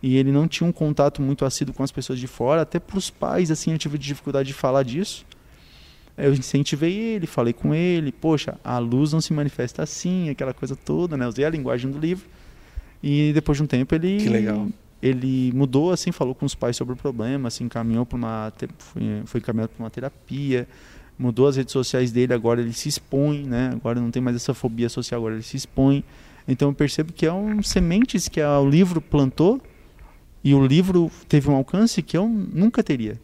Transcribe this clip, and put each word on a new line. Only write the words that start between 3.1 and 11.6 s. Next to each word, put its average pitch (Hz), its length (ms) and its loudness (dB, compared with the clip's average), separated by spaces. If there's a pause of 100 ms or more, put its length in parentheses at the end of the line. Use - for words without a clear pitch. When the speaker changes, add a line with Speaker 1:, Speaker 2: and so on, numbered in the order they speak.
Speaker 1:
pais, - 400 -2
assim, 160 200 -2
eu 160 60 -2
tive 151 200 -4
dificuldade 139 500 -4
de 143 60 -8
falar 139 300 0
disso. 135 420 -6 (920)
Eu 143 160 2
incentivei 143 640 0
ele, 214 320 -4
falei 120 260 0
com 147 200 -2
ele, 165 380 0
"Poxa, - 520 -2
a 123 160 -4
luz 127 340 2
não 160 80 2
se - 100 -4
manifesta 147 520 -2
assim", 180 460 -2
aquela 131 240 -4
coisa 135 220 -6
toda, 160 400 -2
né? 123 120 -2
Usei 117 180 0
a 156 40 2
linguagem 127 400 -2